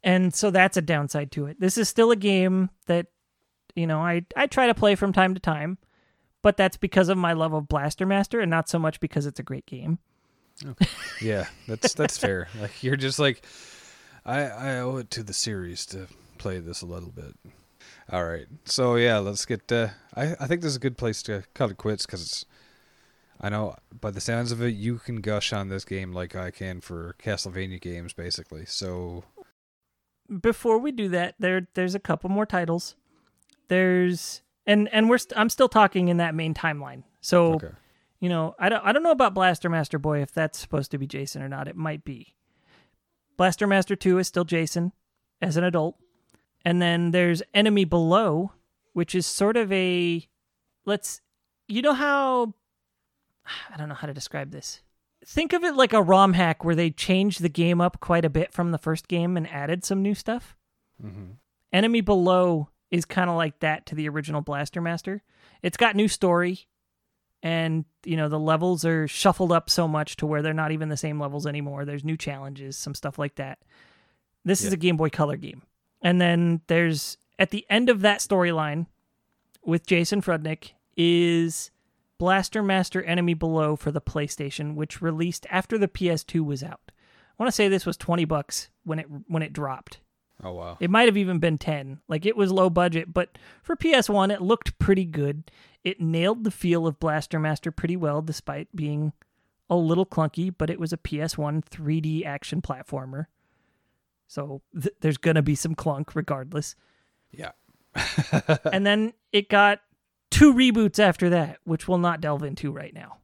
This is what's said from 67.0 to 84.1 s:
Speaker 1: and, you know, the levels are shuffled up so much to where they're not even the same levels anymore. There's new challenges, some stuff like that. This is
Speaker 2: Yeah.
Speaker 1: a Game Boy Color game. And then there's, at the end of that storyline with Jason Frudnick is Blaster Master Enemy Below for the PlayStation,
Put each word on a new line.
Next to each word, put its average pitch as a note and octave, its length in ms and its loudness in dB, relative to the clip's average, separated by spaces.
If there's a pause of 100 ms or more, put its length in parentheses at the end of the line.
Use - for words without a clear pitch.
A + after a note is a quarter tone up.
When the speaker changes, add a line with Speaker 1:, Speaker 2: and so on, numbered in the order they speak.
Speaker 1:
and, D#3+ 420 0 (180)
you D#3+ 140 -2
know, D3+ 120 0
the D3+ 100 -2
levels D#3+ 460 2
are D#3+ 220 2
shuffled F3+ 440 2
up E3 180 2
so E3+ 180 2
much D3+ 300 -4
to - 80 -4
where D3+ 160 -2
they're D#3 120 -2
not D#3 180 -2
even D#3 180 -4
the D3 80 -4
same D3+ 220 -6
levels C#3+ 260 -6
anymore. C#3+ 400 -6
There's C#3+ 180 -8
new D#3+ 140 -4
challenges, C3+ 600 -10
some C#3+ 180 -10
stuff - 240 -10
like C#3+ 160 -4
that. C3+ 240 -10 (840)
This F#3+ 180 2
is G3 80 -4
Speaker 2:
Yeah. F#3+ 40 0
Speaker 1:
a F#3 40 -2
Game E3+ 200 2
Boy D#3 120 2
Color D3 280 -2
game. - 240 -14 (400)
And F3+ 200 4
then E3+ 460 4
there's, E3 500 0 (200)
at F#3+ 140 2
the G#3 180 -8
end A#3 200 4
of A3+ 120 4
that G#3 180 4
storyline E3 680 0 (800)
with E3 200 0
Jason F#3 360 2
Frudnick D#3 500 -4 (260)
is E3+ 720 2 (460)
Blaster F#3+ 460 0
Master F#3+ 400 0
Enemy F3 320 0
Below D#3+ 400 0
for D3 160 -4
the D3+ 100 -4
PlayStation, D3 720 -6